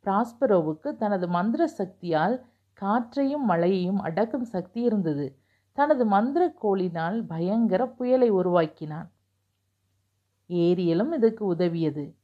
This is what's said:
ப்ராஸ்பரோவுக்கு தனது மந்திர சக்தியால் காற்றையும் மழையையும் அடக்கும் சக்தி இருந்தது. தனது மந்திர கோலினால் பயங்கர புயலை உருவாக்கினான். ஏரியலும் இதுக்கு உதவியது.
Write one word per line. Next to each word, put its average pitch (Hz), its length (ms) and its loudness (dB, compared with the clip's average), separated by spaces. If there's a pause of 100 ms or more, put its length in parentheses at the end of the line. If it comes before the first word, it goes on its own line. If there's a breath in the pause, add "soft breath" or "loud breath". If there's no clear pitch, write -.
ப்ராஸ்பரோவுக்கு 202 920 0
தனது 202 320 -2
மந்திர 214 400 0
சக்தியால் 185 800 -4 (280 soft breath)
காற்றையும் 254 760 -2
மழையையும் 180 500 0
அடக்கும் 220 440 -4
சக்தி 196 380 -8
இருந்தது. 165 560 -2 (340)
தனது 285 340 2
மந்திர 254 560 2
கோலினால் 185 640 -2
பயங்கர 190 640 0
புயலை 247 420 2
உருவாக்கினான். 170 840 0 (1400)
ஏரியலும் 175 640 2
இதுக்கு 226 320 0
உதவியது. 165 800 -2